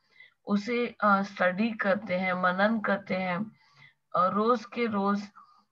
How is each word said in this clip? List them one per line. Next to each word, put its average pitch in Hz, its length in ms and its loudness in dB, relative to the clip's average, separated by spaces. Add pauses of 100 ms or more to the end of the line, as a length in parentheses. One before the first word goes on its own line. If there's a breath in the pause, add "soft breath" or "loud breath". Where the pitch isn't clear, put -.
(460 soft breath)
उसे, 220 540 -2
अ, 202 220 4
study 202 480 0
करते 196 440 -2
हैं, 185 180 0
मनन 185 480 2
करते 196 340 -2
हैं, 185 380 -4 (640 soft breath)
अ, 180 120 4
रोज 226 360 0
के 240 220 -4
रोज, 202 360 0 (500 soft breath)